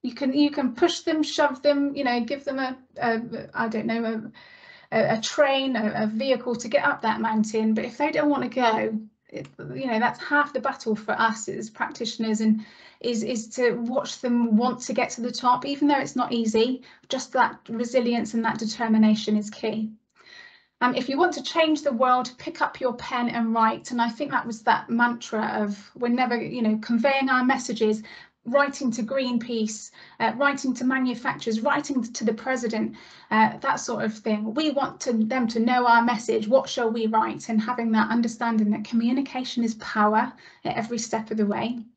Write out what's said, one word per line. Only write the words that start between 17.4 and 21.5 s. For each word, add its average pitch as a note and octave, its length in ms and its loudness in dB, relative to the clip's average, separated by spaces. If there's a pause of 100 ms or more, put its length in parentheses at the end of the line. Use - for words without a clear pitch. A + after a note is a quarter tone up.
resilience A#3 680 0
and A3+ 100 0
that A3 140 -2
determination A3 800 2
is G#3 140 -2
key. A3 400 -4 (920)
Um, B3+ 120 2
if B3+ 140 -2
you C#4 100 -2
want F4+ 140 4
to C4 100 -6
change D#4 400 2